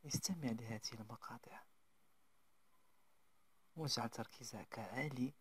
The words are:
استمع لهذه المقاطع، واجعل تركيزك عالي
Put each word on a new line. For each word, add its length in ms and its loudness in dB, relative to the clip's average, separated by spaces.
استمع 440 2
لهذه 440 0
المقاطع، 680 -8
واجعل 320 4
تركيزك 720 -4
عالي 640 2